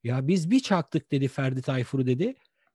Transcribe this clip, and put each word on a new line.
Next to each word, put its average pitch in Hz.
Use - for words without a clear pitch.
"Ya 131
biz 175
bir 262
çaktık." 170
dedi 135
Ferdi 131
Tayfur'u 131
dedi. 156